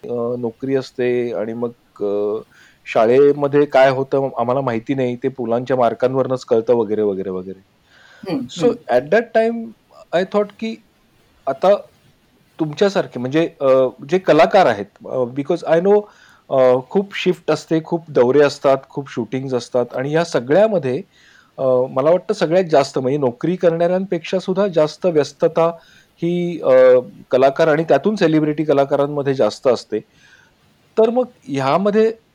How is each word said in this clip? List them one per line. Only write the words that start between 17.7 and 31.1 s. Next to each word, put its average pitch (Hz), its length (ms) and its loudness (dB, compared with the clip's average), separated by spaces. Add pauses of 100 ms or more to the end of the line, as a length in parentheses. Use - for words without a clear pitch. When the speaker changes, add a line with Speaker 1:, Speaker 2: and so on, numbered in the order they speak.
Speaker 1:
खूप 165 240 -6
दौरे 131 320 2
असतात, 139 360 2 (120)
खूप 139 220 -12
शूटिंग्स 131 440 -8
असतात 123 400 -2
आणि 135 180 -6
या 160 120 0
सगळ्यामध्ये, 156 800 0 (560)
अ, 143 60 -4 (260)
मला 135 200 0
वाटतं 180 240 0
सगळ्यात 180 300 0
जास्त 151 340 0
म्हणजे 131 200 -2
नोकरी 147 380 -2
करणाऱ्यांपेक्षा 180 840 -2
सुद्धा 190 300 -2
जास्त 156 380 -2
व्यस्तता 165 600 0 (560)
ही, 175 400 -4
अ, 127 360 6 (320)
कलाकार 135 380 2
आणि 156 160 2
त्यातून 160 320 2
सेलिब्रिटी 156 480 0
कलाकारांमध्ये 143 680 0
जास्त 113 320 -2
असते. 110 340 0 (1000)
तर 226 120 4